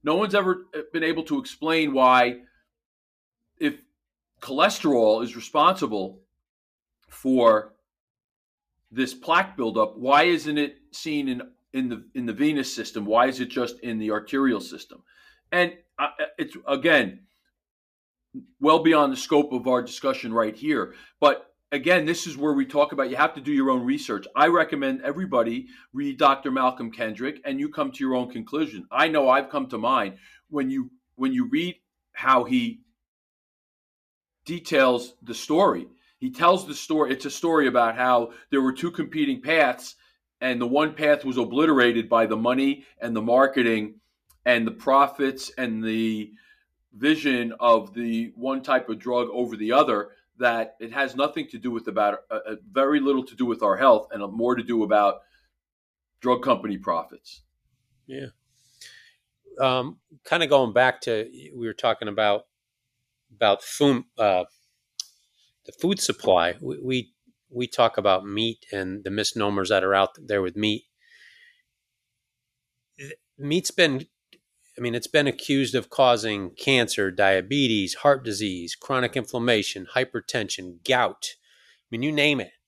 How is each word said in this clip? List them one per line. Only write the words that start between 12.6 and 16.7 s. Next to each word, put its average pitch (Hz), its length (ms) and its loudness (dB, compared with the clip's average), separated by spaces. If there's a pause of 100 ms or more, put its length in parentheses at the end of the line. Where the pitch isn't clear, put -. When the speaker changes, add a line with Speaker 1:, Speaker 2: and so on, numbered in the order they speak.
Speaker 1:
system? 120 300 -8
Why 113 220 4
is 127 120 -4
it 123 80 -4
just 120 320 -6
in 117 180 -8
the 107 140 -4
arterial 120 480 0
system? - 440 -18 (500)
And, 175 200 2 (260)
uh, 143 100 -2 (300)
it's, - 180 -8 (100)
again, 135 520 0 (1400)